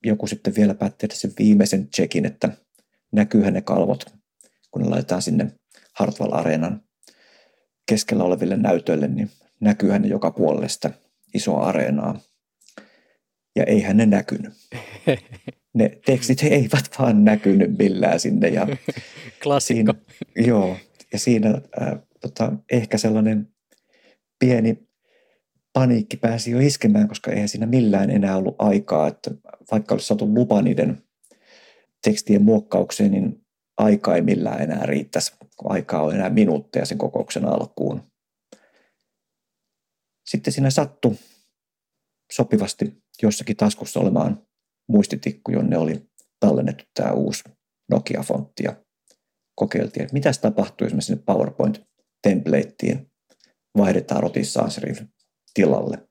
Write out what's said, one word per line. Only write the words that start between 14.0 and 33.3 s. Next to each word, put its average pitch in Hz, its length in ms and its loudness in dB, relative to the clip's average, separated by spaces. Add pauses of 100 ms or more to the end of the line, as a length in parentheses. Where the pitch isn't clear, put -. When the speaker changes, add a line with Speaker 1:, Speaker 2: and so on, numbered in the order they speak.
Speaker 1:
näkynyt. - 460 0 (540)
Speaker 2:
<laughs> 135 120 2 (560)
Speaker 1:
Ne - 320 0
tekstit 127 360 2
eivät 139 560 2
vaan 110 260 6
näkynyt 98 540 4
millään 92 420 2
sinne. - 280 0
Ja 87 180 0 (380)
Speaker 2:
<laughs> - 380 -20
Klassikko. 117 500 0
Speaker 1:
siinä, - 560 -4
joo, 98 280 0 (360)
ja 107 60 -6
siinä, 110 420 2 (220)
äh, - 160 -4 (220)
tota, - 320 -4 (200)
ehkä 113 260 0
sellainen 110 500 0 (920)
pieni 220 480 2 (920)
paniikki 123 400 2
pääsi 117 340 -4
jo 120 100 0
iskemään, 107 480 4
koska - 220 -8
eihän 104 180 -2
siinä 104 180 -4
millään 107 440 2
enää 98 260 2
ollut 95 220 -2
aikaa, 98 500 2
että - 220 -8 (400)
vaikka 107 240 -2
olisi 98 120 -4
saatu 107 280 0
lupa 202 280 2
niiden - 400 -2 (1000)
tekstien 104 400 2
muokkaukseen, 104 680 2
niin - 360 -2 (300)